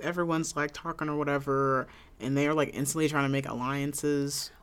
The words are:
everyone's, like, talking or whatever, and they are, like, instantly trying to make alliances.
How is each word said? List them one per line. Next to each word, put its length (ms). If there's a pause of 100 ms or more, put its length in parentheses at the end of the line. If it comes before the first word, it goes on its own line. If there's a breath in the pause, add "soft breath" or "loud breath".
everyone's, 540
like, 160
talking 360
or 80
whatever, 680 (340 loud breath)
and 160
they 120
are, 60
like, 200
instantly 340
trying 160
to 40
make 180
alliances. 1040 (120)